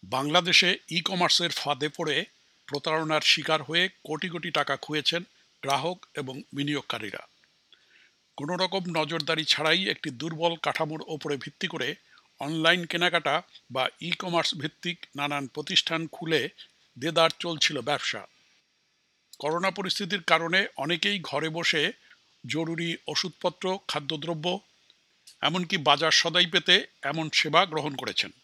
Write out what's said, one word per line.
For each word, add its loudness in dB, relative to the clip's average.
বাংলাদেশে 4
ই-কমার্সের 2
ফাঁদে -2
পড়ে -2
প্রতারণার 0
শিকার 2
হয়ে 0
কোটি -6
কোটি -8
টাকা 0
খুয়েছেন -2
গ্রাহক -2
এবং -8
বিনিয়োগকারীরা। -4
কোনো -6
রকম 0
নজরদারি -2
ছাড়াই 2
একটি -4
দুর্বল -4
কাঠামোর -2
ওপরে -4
ভিত্তি -8
করে -4
অনলাইন 2
কেনাকাটা 2
বা 0
ই-কমার্স 0
ভিত্তিক -8
নানান -4
প্রতিষ্ঠান -2
খুলে 0
দেদার 4
চলছিল -2
ব্যবসা। -4
করোনা 0
পরিস্থিতির -4
কারণে 4
অনেকেই 0
ঘরে -2
বসে 0
জরুরি -2
ওষুধপত্র, -2
খাদ্যদ্রব্য, -4
এমনকি 0
বাজার 4
সদাই 4
পেতে 4
এমন -2
সেবা 4
গ্রহণ -4
করেছেন। -4